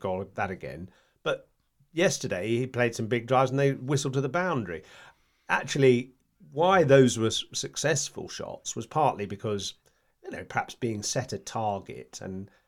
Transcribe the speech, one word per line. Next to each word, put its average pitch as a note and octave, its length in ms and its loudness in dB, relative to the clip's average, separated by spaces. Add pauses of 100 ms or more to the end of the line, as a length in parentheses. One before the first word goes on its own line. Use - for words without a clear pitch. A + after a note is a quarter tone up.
God, F#2+ 340 -6
that G2 160 -4
again." F2 400 -10 (320)
But - 260 -6 (440)
yesterday G#2+ 560 0
he A#2 180 0
played A#2+ 280 0
some A#2 120 -4
big A#2 200 -2
drives B2+ 240 4
and C3+ 100 0
they C#3 120 4
whistled C3+ 420 -2
to C#3 60 0
the C3 80 -2
boundary. B2+ 540 -2 (680)
Actually, C3+ 640 4 (400)
why F3 320 4
those C3+ 340 8
were A2 80 2
s-, - 260 -2
successful - 760 -4
shots - 460 -10
was A2+ 120 -6
partly G#2 400 2
because, G2+ 480 -6 (500)
you F#4+ 60 -12
know, - 140 -10
perhaps - 300 -4
being A2 280 -4
set - 320 -4
a G2 40 -8
target - 840 -6
and F#2+ 280 -10 (160)